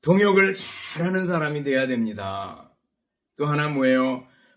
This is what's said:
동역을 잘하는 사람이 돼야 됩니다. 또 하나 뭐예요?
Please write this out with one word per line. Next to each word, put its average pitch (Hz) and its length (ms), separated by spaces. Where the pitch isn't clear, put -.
동역을 196 520
잘하는 185 720
사람이 151 380
돼야 135 240
됩니다. 98 840
또 147 80
하나 151 240
뭐예요? 131 580